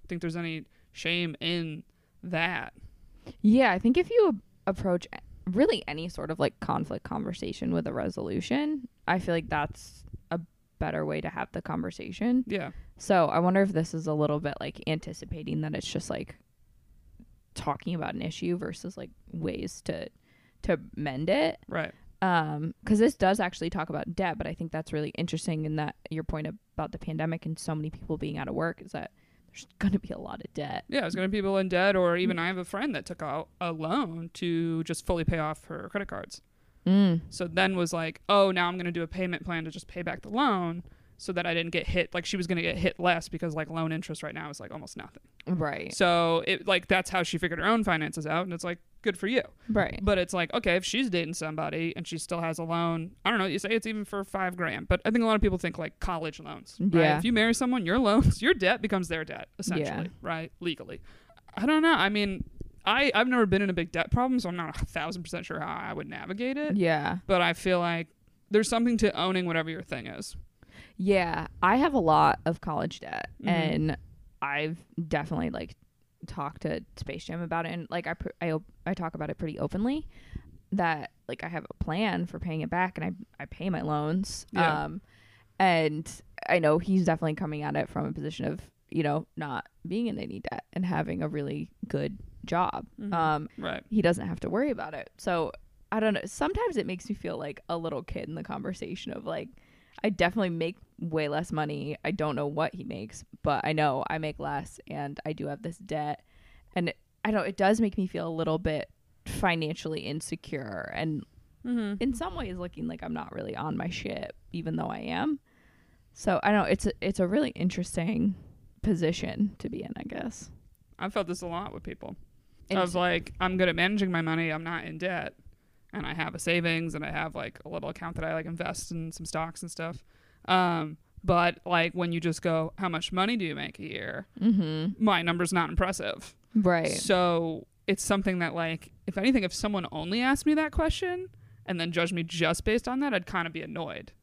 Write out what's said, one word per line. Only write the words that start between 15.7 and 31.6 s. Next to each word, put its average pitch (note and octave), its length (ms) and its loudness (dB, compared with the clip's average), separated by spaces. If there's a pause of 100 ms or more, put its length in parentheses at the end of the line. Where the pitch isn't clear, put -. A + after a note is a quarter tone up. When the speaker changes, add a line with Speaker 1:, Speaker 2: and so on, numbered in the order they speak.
Speaker 2:
it's - 140 -4
just, - 200 -4
like, - 260 -6 (1160)
talking - 420 -4
about D#3 180 -4
an - 80 -6
issue F3 360 -4
versus, F3+ 400 -8
like, - 120 -12 (220)
ways - 520 -6
to, - 260 -6 (540)
to F3+ 160 2 (160)
mend C#3+ 340 -2
it. C#4+ 300 2 (100)
Speaker 1:
Right. - 240 -4 (280)
Speaker 2:
Um, D#3+ 520 2 (120)
'cause G#3 140 6
this A#3+ 160 6
does F#3+ 240 4
actually F3+ 300 -2
talk D#3+ 200 -2
about D3+ 240 -4
debt, F3+ 240 -2
but E3 80 -4
I - 80 -6
think E3 200 -8
that's D#3+ 180 -8
really D3+ 200 -2
interesting E3 520 -2
in D#3 140 -2
that D3+ 180 -2 (160)
your D#3+ 140 -4
point D#3 220 -4
about D#3+ 440 -8
the - 80 -10
pandemic D#3+ 460 -2
and D#3+ 120 -4
so - 160 -4
many D#3 160 -4
people - 280 -6
being D3 200 -4
out C3+ 120 -6
of - 60 -4
work E3 260 -2
is - 100 -18
that - 200 -8 (360)
there's - 180 -18 (140)
gonna G3+ 200 2
be - 100 -12
a - 80 -8
lot - 260 -10
of - 100 -14
debt. - 360 -6
Speaker 1:
Yeah, - 120 0
there's E3+ 140 -2
gonna F#3+ 140 0
be G#3 80 0
people G3 200 2
in F#3+ 120 2